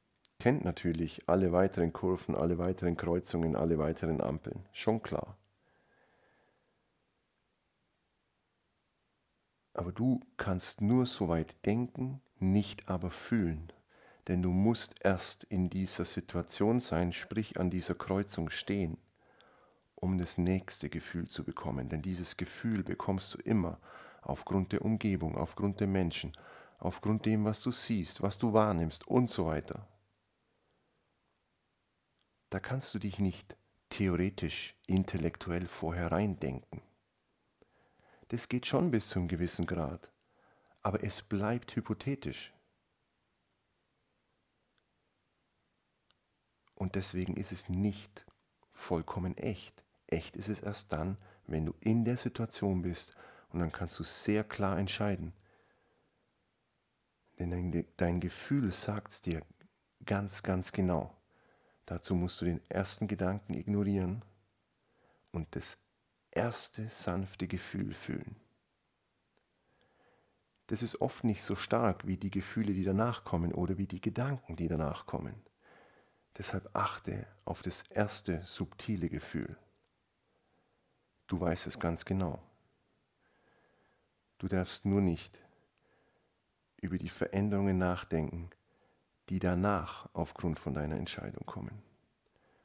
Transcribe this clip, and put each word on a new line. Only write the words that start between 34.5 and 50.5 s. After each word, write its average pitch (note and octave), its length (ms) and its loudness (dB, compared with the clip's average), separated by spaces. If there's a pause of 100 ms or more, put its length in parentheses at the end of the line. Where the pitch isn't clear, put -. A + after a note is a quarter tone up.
intellektuell F2+ 800 2
vorher E2+ 440 -2
reindenken. D#2+ 680 0 (1500)
Das - 200 -2
geht B2 160 0
schon E3+ 260 4
bis A2 180 2
zu - 100 0
einem F2 80 2
gewissen E2+ 400 0
Grad, E2+ 440 -4 (680)
aber G#2 220 0
es - 180 -2
bleibt G#2+ 540 -2
hypothetisch. - 760 -4 (4000)
Und F#2+ 220 -2
deswegen F#2 420 0
ist - 140 -4
es - 180 -8
nicht G2 560 -2 (460)
vollkommen F2 680 -2
echt. - 480 -6 (220)
Echt - 280 -4
ist G2 140 -8
es G#2 120 -4